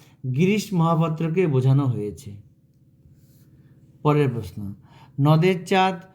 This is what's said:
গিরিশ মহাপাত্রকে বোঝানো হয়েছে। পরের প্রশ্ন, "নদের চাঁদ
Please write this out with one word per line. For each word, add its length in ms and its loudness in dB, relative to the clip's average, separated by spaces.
গিরিশ 400 0
মহাপাত্রকে 720 0
বোঝানো 400 2
হয়েছে। 600 -8
পরের 280 2
প্রশ্ন, 440 -10
"নদের 460 2
চাঁদ 280 2